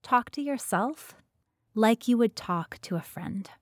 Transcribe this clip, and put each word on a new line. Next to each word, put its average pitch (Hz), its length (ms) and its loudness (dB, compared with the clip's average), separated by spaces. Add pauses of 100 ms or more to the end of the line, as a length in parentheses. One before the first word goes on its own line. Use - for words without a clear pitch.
Talk 240 280 2
to 294 100 -8
yourself 269 720 -4 (600)
like 220 340 4
you 240 80 6
would 226 180 4
talk - 460 -6
to - 160 -6
a 160 60 -2
friend. 185 480 -8 (120)